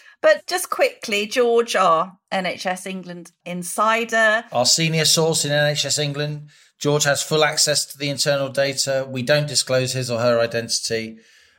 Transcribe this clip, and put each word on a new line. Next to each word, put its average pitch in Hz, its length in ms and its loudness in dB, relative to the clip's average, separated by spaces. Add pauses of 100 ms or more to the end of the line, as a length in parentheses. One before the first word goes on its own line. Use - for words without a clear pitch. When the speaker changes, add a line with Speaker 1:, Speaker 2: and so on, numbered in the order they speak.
(200)
Speaker 1:
But 302 280 4
just 359 220 -4
quickly, 214 580 -2
George, 233 480 2
our 180 420 2 (140)
N 190 140 0
H - 200 -6
S 185 180 -4
England 175 460 -12 (140)
insider. 220 1080 0
Speaker 2:
Our 123 160 2
senior 160 380 2
source 156 400 2
in 143 80 -2
N 147 180 2
H 147 140 -2
S 139 160 -2
England. 147 480 -6 (320)
George 147 240 2
has 139 180 2
full 151 220 2
access 147 420 0
to - 100 -16
the 143 120 -6
internal 139 400 0
data. 135 600 -2
We 131 140 -6
don't 147 240 2
disclose 127 460 0
his 127 180 -4
or 117 80 -2
her 120 220 4
identity. 113 800 -2 (400)